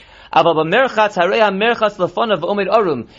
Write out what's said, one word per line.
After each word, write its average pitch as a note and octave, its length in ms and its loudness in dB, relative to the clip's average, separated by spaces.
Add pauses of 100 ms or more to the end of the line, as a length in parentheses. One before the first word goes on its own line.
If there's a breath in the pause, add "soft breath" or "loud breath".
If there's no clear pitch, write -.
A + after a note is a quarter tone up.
(340 loud breath)
Aval E3 220 4
b'merchatz G#3 600 0
harei G3 260 0
ha'merchatz G#3+ 560 0
lefanav F#3+ 420 -2
v'omid G3 340 -4
arum. D#3+ 460 0